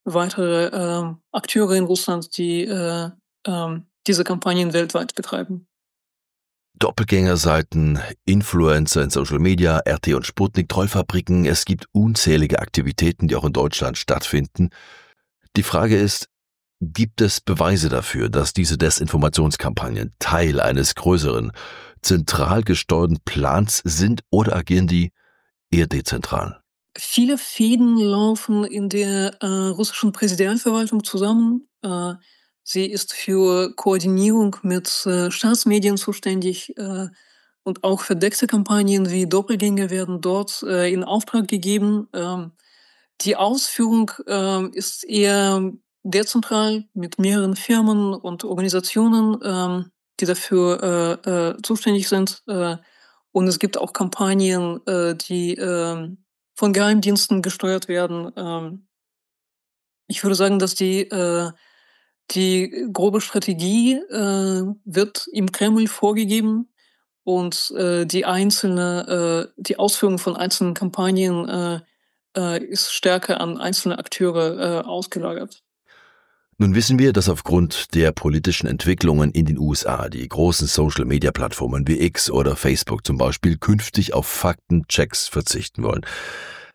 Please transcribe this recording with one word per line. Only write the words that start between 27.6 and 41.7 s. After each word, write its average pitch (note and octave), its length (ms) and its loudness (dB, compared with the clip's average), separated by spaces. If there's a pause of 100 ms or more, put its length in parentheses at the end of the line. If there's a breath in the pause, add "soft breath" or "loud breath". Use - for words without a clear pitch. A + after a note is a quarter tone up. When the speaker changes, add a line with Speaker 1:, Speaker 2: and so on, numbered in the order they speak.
Speaker 1:
laufen G#3 680 2
in G3+ 240 -4
der, G3 520 -2
äh, G3+ 60 -4
russischen F#3+ 640 -2
Präsidialverwaltung G#3+ 920 0
zusammen. A3+ 680 0 (120)
Äh, F3+ 320 -4 (540 soft breath)
sie F#3+ 200 -2
ist G3 260 -6
für F#3 640 2
Koordinierung G3 880 2
mit, F3+ 420 -2
äh, F3+ 240 0
Staatsmedien G#3 680 2
zuständig, F#3+ 800 -4
äh, F#3+ 320 -8 (540 soft breath)
und F#3+ 200 -8
auch F#3+ 180 0
verdeckte G3+ 460 0
Kampagnen G3 640 2
wie F3+ 180 0
Doppelgänger G3 640 0
werden F#3 280 -4
dort, F#3+ 440 -4
äh, F3+ 280 0
in F#3 120 -2
Auftrag G#3+ 440 -2
gegeben. G#3 640 0